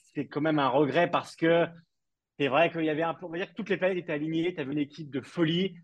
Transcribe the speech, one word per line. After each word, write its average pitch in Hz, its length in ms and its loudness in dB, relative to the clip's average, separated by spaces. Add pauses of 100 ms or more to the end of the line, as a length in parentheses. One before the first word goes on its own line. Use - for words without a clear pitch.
(140)
c'est 139 140 -6
quand 147 120 -4
même 156 200 2
un 135 80 4
regret 151 420 2
parce - 240 -2
que 165 320 4 (720)
c'est 143 100 0
vrai 156 220 4
qu'il 165 140 -4
y 156 60 0
avait 151 120 -2
un 165 100 -2
peu, 180 140 -14
on - 20 -10
va 165 80 -8
dire 180 140 -6
que - 40 -20
toutes 208 140 -8
les 190 80 0
planètes 185 220 0
étaient 170 140 -6
alignées. 160 420 -2
T'avais 139 180 -6
une 151 60 -2
équipe 147 320 -6
de 131 100 -4
folie, 170 640 -2